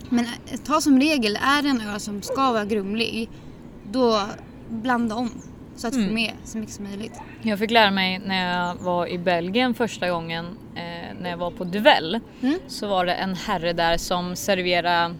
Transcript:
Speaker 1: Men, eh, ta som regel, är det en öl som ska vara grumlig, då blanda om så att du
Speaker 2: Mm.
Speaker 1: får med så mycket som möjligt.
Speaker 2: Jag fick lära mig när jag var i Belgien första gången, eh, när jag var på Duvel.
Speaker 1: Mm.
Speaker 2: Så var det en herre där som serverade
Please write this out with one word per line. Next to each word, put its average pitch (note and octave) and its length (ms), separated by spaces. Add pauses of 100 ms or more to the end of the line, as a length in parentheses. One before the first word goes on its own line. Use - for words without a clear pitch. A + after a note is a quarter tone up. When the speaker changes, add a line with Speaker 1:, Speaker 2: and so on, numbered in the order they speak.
Speaker 1:
Men, A#3+ 160
eh, - 400
ta D4+ 160
som C#4 180
regel, C4 360
är C#4 280
det C#4+ 60
en B3 120
öl G#3 180
som G3+ 220
ska C4+ 300
vara G#3+ 140
grumlig, G#3+ 640 (640)
då A#3 300 (480)
blanda A3+ 460
om A#3+ 140 (460)
så - 120
att A3+ 60
du C4 60
Speaker 2:
Mm. G3 100
Speaker 1:
får A3 60
med A3 160 (120)
så - 140
mycket G#3+ 180
som G3+ 100
möjligt. G3+ 280 (280)
Speaker 2:
Jag G#3 180
fick G#3+ 120
lära A3 200
mig F#3 280
när F3+ 380 (100)
jag F3 80
var F3 320
i F3+ 100
Belgien F#3 560
första G#3 360
gången, E3 360 (300)
eh, E3+ 460
när F3+ 80
jag E3+ 80
var F3 140
på F3+ 120
Duvel. G3+ 560 (220)
Speaker 1:
Mm. C#4+ 260
Speaker 2:
Så - 200
var F#3 180
det F3 80
en F#3+ 220
herre E3+ 380
där E3+ 240
som F3+ 380
serverade F3 840